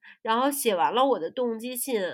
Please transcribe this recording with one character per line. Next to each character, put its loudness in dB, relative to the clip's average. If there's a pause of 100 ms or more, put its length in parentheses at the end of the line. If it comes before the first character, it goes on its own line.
(220)
然 0
后 2
写 0
完 2
了 4
我 2
的 -4
动 -4
机 -8
信， -2 (120)